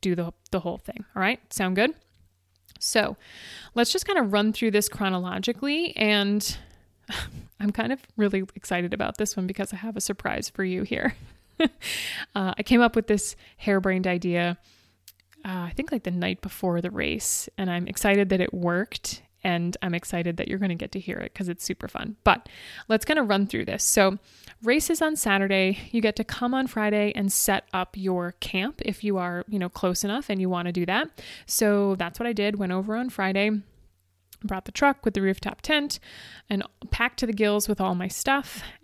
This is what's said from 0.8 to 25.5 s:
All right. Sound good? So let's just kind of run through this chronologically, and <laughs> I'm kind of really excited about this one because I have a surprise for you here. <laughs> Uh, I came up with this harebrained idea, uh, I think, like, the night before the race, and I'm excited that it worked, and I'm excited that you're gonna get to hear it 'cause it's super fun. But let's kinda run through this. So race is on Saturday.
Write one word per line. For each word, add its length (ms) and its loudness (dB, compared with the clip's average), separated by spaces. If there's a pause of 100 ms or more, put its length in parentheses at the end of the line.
All 60 -2
right. 180 2 (140)
Sound 220 0
good? 180 4 (840)
So 380 0 (560)
let's 180 4
just 140 -2
kind 140 2
of 140 2
run 200 4
through 160 0
this 180 4
chronologically, 1120 -2
and 600 2 (520)
<laughs> 500 -10
I'm 120 0
kind 200 -2
of 80 -2 (180)
really 260 2 (100)
excited 400 -2
about 240 -2
this 180 -2
one 120 -2
because 260 -4
I 40 -10
have 200 -8
a 40 -4
surprise 460 -4
for 160 -6
you 200 -2
here. 320 -2 (440)
<laughs> 80 6 (680)
Uh, 200 0
I 60 -4
came 200 6
up 140 6
with 120 2
this 280 0 (200)
harebrained 500 2
idea, 540 0 (840)
uh, 60 -6
I 260 -4
think, 160 -4
like, 120 -2
the 80 -2
night 300 -2
before 400 0
the 100 -4
race, 640 -2
and 140 -2
I'm 160 -2
excited 420 4
that 120 4
it 120 0
worked, 680 -2 (200)
and 380 0
I'm 140 -2
excited 420 -4
that 100 -4
you're 120 -4
gonna 160 0
get 160 -8
to 80 -6
hear 180 -6
it 160 -8
'cause 140 -6
it's 160 -6
super 240 -6
fun. 360 -8
But 260 4 (400)
let's 160 2
kinda 180 2
run 240 2
through 180 -2
this. 180 -4
So 360 4 (420)
race 280 2
is 120 0
on 140 2
Saturday. 640 2 (120)